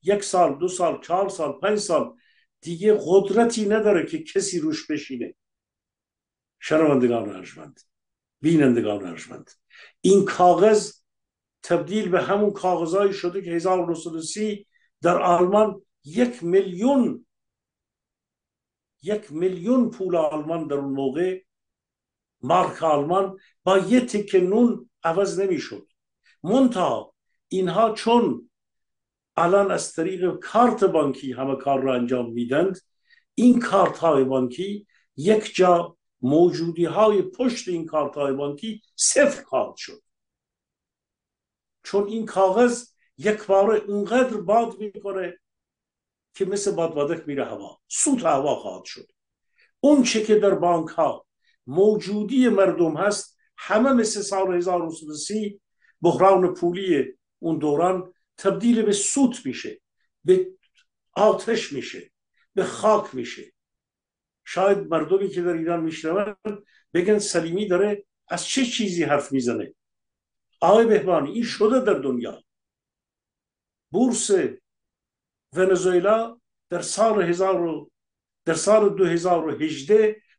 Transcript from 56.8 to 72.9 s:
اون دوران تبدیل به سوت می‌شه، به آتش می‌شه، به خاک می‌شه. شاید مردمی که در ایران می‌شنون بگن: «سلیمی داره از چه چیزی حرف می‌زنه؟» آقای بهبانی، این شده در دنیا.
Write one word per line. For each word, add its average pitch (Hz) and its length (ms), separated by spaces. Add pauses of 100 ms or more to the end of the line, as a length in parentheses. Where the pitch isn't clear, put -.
اون 165 180
دوران 170 560 (240)
تبدیل 214 440
به 208 100
سوت - 540
می‌شه، 110 360 (440)
به 185 220 (680)
آتش - 600
می‌شه، - 380 (420)
به 190 100
خاک 208 520
می‌شه. - 380 (920)
شاید 190 320
مردمی 165 520
که 175 120
در 175 120
ایران 165 300
می‌شنون 170 520 (580)
بگن: 190 260
«سلیمی 180 480
داره 202 380 (220)
از 175 180
چه 262 200
چیزی 185 380
حرف 143 280
می‌زنه؟» 120 420 (880)
آقای 208 240
بهبانی، 175 460
این 220 120
شده 226 360
در 190 200
دنیا. 123 440 (1500)